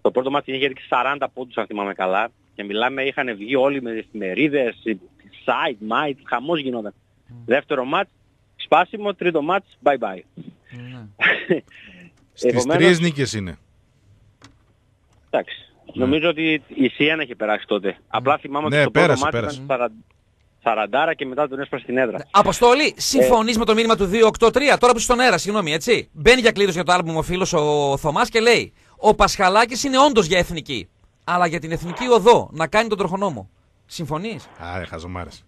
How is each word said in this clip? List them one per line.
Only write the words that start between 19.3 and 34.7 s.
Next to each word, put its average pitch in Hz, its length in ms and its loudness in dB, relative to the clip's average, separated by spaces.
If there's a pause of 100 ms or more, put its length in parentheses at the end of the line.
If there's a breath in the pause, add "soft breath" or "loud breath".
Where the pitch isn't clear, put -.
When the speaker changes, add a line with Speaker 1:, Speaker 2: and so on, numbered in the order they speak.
Speaker 3:
πέρασε. 131 260 -6
Speaker 1:
ήταν 139 160 -4
σαρα-, 120 140 -2 (680)
σαραντάρα 117 520 0
και 147 120 -8
μετά 135 220 -4
τον 131 120 -8
έσπασε 135 220 -8
στην 123 160 -6
έδρα. 113 200 0
Speaker 2:
Ναι. - 120 -12
Αποστόλη, 233 560 4
Speaker 1:
Ε, - 140 -4
Speaker 2:
συμφωνείς 226 580 2
με 233 60 0
το 220 100 2
μήνυμα 226 220 2
του 190 80 -2
δύο 220 220 4
οκτώ 220 240 4
τρία, 254 280 2
τώρα 247 140 6
που 226 60 2
είσαι 220 80 -4
στον 247 140 2
αέρα, 233 180 4
συγγνώμη, 190 340 -2
έτσι; 170 400 0
Μπαίνει 226 280 6
για 233 100 6
κλήρωση 196 240 0
για 170 100 -4
το 175 80 2
άλμπουμ 165 240 0
ο 156 60 -2
φίλος 180 300 -4
ο 147 440 0
Θωμάς 170 320 -2
και 226 120 0
λέει: 214 320 2 (240 soft breath)
"Ο 214 180 4
Πασχαλάκης 208 680 2
είναι 262 140 0
όντως 254 280 6
για 180 120 2
εθνική, 151 500 -4 (360)
αλλά 175 220 0
για 165 140 -4
την 160 120 -8
εθνική 165 360 -6
οδό 214 440 6
να 160 140 -4
κάνει 220 220 0
τον 208 100 -4
τροχονόμο". 180 520 -4 (360)
Συμφωνείς; 165 600 -8 (260)